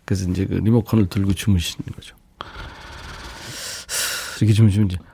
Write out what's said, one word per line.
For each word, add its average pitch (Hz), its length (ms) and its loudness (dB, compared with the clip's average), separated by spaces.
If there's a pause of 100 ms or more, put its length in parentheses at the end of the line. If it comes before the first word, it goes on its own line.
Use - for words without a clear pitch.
그래서 95 260 -2
이제 90 160 0
그 95 80 -2
리모컨을 107 540 2
들고 98 260 0
주무시는 - 500 0 (100)
거죠. - 200 -18 (2250)
이렇게 107 140 6
주무시면 104 380 6
이제, 90 80 -4 (140)